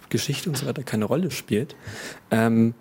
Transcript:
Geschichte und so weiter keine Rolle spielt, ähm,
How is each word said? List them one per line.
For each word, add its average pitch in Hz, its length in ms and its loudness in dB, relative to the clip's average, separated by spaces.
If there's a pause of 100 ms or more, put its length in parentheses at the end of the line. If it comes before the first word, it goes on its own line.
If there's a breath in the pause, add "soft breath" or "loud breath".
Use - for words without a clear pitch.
(100)
Geschichte - 380 -2
und 147 60 -2
so 135 120 -4
weiter 123 160 -4
keine 107 220 -2
Rolle 143 260 0
spielt, - 440 -2 (540 loud breath)
ähm, 113 520 4